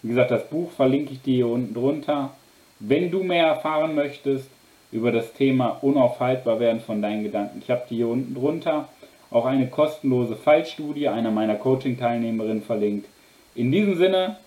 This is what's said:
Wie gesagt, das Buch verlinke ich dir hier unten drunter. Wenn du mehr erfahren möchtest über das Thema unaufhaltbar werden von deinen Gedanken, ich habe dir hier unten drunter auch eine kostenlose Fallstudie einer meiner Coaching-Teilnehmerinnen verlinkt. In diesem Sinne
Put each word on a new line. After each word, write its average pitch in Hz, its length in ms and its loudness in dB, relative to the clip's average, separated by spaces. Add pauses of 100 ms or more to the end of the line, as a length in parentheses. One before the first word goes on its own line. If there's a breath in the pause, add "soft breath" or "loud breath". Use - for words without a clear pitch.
Wie 110 60 -8
gesagt, 123 220 2
das 113 180 -2
Buch 165 220 -6
verlinke 135 420 0
ich 131 100 -14
dir 131 120 0
hier 120 140 2
unten 117 260 -2
drunter. 139 560 -2 (480 soft breath)
Wenn 151 320 0
du 190 140 -2
mehr 170 220 2
erfahren 156 480 0
möchtest 139 540 -2 (440 soft breath)
über 113 180 0
das 113 220 -2
Thema 127 500 2
unaufhaltbar 127 760 2
werden 113 200 2
von 107 220 -4
deinen 107 220 -2
Gedanken, 104 380 -6
ich - 80 -10
habe 123 180 0
dir 117 80 -6
hier 117 120 0
unten 131 260 -2
drunter 151 540 -2 (420 loud breath)
auch 117 140 2
eine 131 240 2
kostenlose 123 680 0
Fallstudie 147 720 0
einer 113 220 0
meiner 107 260 0
Coaching-Teilnehmerinnen 117 1040 -2
verlinkt. 104 460 -2 (460 soft breath)
In 120 180 0
diesem 196 240 2
Sinne 185 400 2 (100)